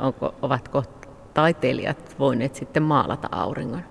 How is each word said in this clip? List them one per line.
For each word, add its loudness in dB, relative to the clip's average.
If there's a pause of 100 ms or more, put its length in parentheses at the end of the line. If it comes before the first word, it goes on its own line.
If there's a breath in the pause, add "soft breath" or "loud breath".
onko, -2
ovatko 0 (500)
taiteilijat 0
voineet 2
sitten 0
maalata 2
auringon? -4